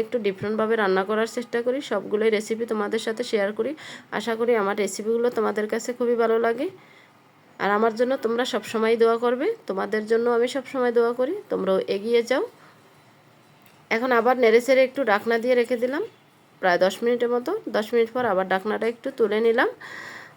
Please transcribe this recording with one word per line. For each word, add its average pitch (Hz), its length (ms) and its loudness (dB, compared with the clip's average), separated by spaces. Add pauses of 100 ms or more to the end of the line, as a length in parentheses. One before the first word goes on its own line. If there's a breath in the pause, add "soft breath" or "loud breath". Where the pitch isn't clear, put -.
একটু 220 160 -4
ডিফারেন্টভাবে 214 580 -2
রান্না 196 280 2
করার 214 320 -2
চেষ্টা 233 260 -4
করি, 247 180 -2
সবগুলোই 208 500 -2
রেসিপি 220 360 -2
তোমাদের 214 400 -2
সাথে 220 180 -4
শেয়ার 202 280 -2
করি। 226 200 -4 (400 loud breath)
আশা 214 220 -2
করি 233 220 0
আমার 202 200 0
রেসিপিগুলো 220 540 -2
তোমাদের 214 380 -2
কাছে 226 240 -6
খুবই 240 300 0
ভালো 226 160 2
লাগে। 233 300 0 (880 loud breath)
আর 190 120 0
আমার 214 240 2
জন্য 247 220 0
তোমরা 233 280 -2
সবসময় 220 520 -2
দোয়া 226 200 4
করবে, 247 300 0 (200)
তোমাদের 202 400 -4
জন্য 226 240 2
আমি 240 180 2
সবসময় 254 440 -2
দোয়া 233 200 4
করি, 254 220 -2 (160)
তোমরাও 190 280 0 (100)
এগিয়ে 220 340 2
যাও। 254 200 0 (1500 loud breath)
এখন 233 220 0
আবার 240 260 4
নেড়ে 226 220 6
চেড়ে 262 280 4
একটু 254 160 -4
ঢাকনা 214 340 2
দিয়ে 247 160 2
রেখে 247 220 2
দিলাম 254 260 -2 (600)
প্রায় 175 160 4
দশ 185 240 2
মিনিটের 240 320 0
মতো। 247 160 -2 (180)
দশ 214 240 -2
মিনিট 226 220 2
পর 254 180 -2
আবার 190 160 0
ঢাকনাটা 208 380 -2
একটু 240 240 -6
তুলে 220 300 0
নিলাম, 233 280 4 (680 loud breath)